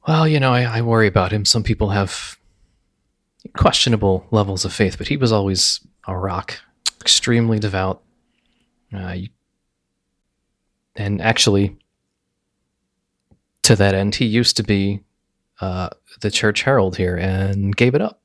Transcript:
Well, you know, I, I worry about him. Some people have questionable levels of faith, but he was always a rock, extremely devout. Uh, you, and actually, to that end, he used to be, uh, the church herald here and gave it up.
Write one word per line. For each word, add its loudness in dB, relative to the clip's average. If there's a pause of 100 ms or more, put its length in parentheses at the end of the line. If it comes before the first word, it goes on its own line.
Well, 2
you 2
know, 2
I, 2
I -2
worry 4
about 2
him. -2
Some 2
people -2
have -4 (1160)
questionable 2
levels 0
of -8
faith, -2
but -8
he -2
was 2
always 0 (260)
a -8
rock, -8 (400)
extremely 2
devout. -4 (920)
Uh, -10
you, -10 (1700)
and -4
actually, 2 (1800)
to 4
that 4
end, 0
he -2
used 2
to -2
be, 0 (600)
uh, -6 (300)
the -2
church 0
herald 2
here -2
and -2
gave 4
it 2
up. -6